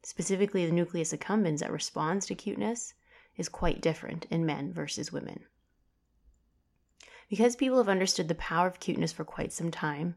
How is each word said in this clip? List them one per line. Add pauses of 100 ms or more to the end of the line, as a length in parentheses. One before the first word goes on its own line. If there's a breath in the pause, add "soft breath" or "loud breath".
specifically
the
nucleus
accumbens
that
responds
to
cuteness, (420 soft breath)
is
quite
different
in
men
versus
women. (1900 loud breath)
Because
people
have
understood
the
power
of
cuteness
for
quite
some
time